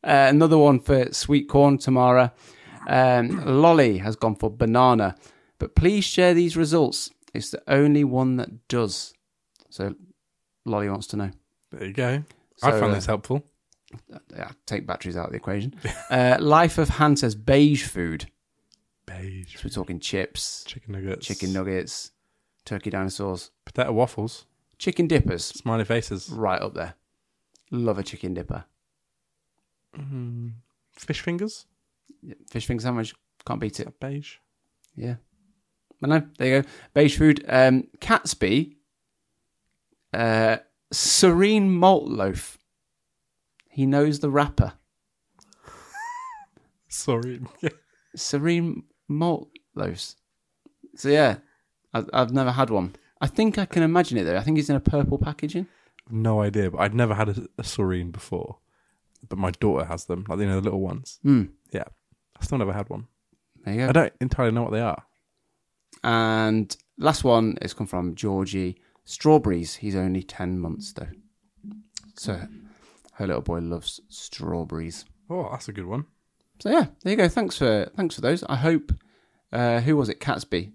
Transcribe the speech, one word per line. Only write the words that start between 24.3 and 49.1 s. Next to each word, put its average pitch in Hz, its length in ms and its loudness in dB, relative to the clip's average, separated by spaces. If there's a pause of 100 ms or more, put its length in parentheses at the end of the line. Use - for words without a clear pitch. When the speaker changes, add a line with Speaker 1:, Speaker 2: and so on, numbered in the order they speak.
Speaker 1:
Chicken 160 300 -2
dippers. 95 360 2
Speaker 2:
Smiley 113 400 -4
faces. 107 460 -4
Speaker 1:
Right 104 320 -2
up 87 120 -8
there. 82 200 -10 (800)
Love 117 260 -2
a 98 60 -6
chicken - 280 -10
dipper. 85 320 -8 (1300)
Speaker 2:
Mm, 120 540 -10 (400)
fish - 280 -10
fingers? 180 460 -8 (560)
Speaker 1:
Yeah, 127 120 -20 (140)
fish 113 180 -8
finger 117 160 -4
sandwich. 117 300 -4 (320)
Can't 123 160 -6
beat 110 120 -4
Speaker 2:
Is - 80 -12
Speaker 1:
it. - 60 -6
Speaker 2:
that - 140 -20
beige? 139 360 -12 (600)
Speaker 1:
Yeah. 120 200 -8 (840)
But 143 100 -2
no, 156 120 4 (160)
there 127 180 0
you 139 60 4
go. 139 60 -8 (260)
Beige 147 240 4
food. 151 300 4
Um, 131 400 6 (100)
Catsby, - 800 0 (1400)
uh, 113 440 2 (340)
serene 196 840 4
malt 180 340 6
loaf. 98 480 -4 (1120)
He 135 180 -2
knows 143 340 2
the 147 100 -2
wrapper. 143 440 0 (2250)
Speaker 2:
Sorry. 123 520 -6 (220)
<laughs> 160 80 -2 (460)
Speaker 1:
Serene 170 680 -2 (220)
malt 160 440 -2 (240)